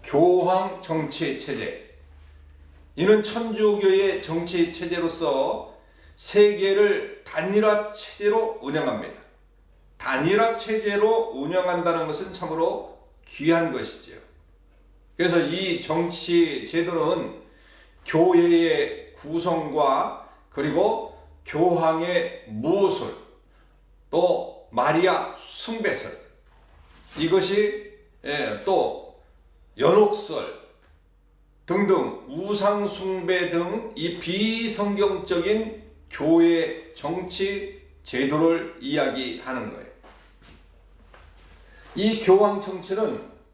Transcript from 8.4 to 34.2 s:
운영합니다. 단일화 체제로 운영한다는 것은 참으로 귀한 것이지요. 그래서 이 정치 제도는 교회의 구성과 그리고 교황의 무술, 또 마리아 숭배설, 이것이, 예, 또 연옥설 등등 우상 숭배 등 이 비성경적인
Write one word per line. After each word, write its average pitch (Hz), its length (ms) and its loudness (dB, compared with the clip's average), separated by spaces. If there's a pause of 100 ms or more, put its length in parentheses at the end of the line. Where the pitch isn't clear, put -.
운영합니다. 139 600 -4 (760)
단일화 196 640 0
체제로 214 720 0
운영한다는 170 760 -2
것은 151 280 -6
참으로 160 640 -4 (300)
귀한 165 440 2
것이지요. - 460 -10 (960)
그래서 170 240 2
이 170 400 -2
정치 170 880 0
제도는 165 720 -2 (640)
교회의 170 1080 4
구성과 156 1120 -2 (220)
그리고 180 680 -2 (300)
교황의 165 1000 0
무술, 143 680 0 (960)
또 170 600 0
마리아 151 680 2
숭배설, - 720 -6 (1040)
이것이, 190 760 0 (320)
예, 127 400 -4
또 - 580 -2 (560)
연옥설 196 840 2 (1040)
등등 175 640 0
우상 202 600 -2
숭배 185 640 -2
등 180 440 -4
이 170 240 -6
비성경적인 202 1600 -2 (280)